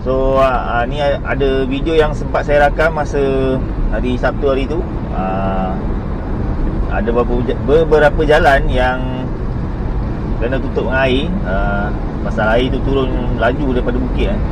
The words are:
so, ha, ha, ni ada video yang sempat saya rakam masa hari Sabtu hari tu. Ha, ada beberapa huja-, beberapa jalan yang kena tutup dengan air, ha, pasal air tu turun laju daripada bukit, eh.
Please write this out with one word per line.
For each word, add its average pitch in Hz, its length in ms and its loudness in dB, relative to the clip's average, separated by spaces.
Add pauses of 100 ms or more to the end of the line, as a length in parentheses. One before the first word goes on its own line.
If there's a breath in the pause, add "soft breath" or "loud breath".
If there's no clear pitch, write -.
so, 131 400 2
ha, 120 400 0
ha, - 0 -
ni 135 160 -4
ada 135 640 0
video 139 320 0
yang 151 160 4
sempat 151 320 -2
saya 147 240 4
rakam 160 320 0
masa 147 200 -2 (680)
hari 123 320 -2
Sabtu 127 320 0
hari 135 160 0
tu. 151 160 -2 (320)
Ha, 95 80 -2 (1700)
ada 104 180 0
beberapa 117 300 0
huja-, 123 240 -2
beberapa 151 640 4
jalan 151 400 4
yang 127 320 2 (1400)
kena 127 160 0
tutup - 320 -2
dengan 131 160 2
air, 131 180 2 (220)
ha, 101 400 0 (400)
pasal 107 200 0 (120)
air 127 100 0
tu 131 140 -2
turun 135 560 0
laju 135 320 0
daripada 123 260 0
bukit, 110 380 0
eh. 107 40 -2 (120)